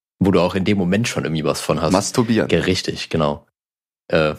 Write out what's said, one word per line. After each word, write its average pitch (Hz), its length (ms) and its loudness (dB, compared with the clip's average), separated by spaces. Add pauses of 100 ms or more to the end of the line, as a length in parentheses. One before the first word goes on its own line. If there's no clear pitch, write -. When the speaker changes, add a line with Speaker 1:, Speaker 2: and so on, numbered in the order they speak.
(180)
Speaker 1:
Wo 95 120 4
du 92 100 4
auch 87 140 0
in 95 100 -2
dem 101 140 2
Moment 98 300 0
schon 69 160 -4
irgendwie 76 200 -2
was 73 160 0
von 78 220 -2
hast. 80 100 0
Speaker 2:
Masturbieren. 107 560 0
Speaker 1:
Geh 85 100 2
richtig, - 500 -2
genau. 73 380 -2 (600)
Äh, 76 300 0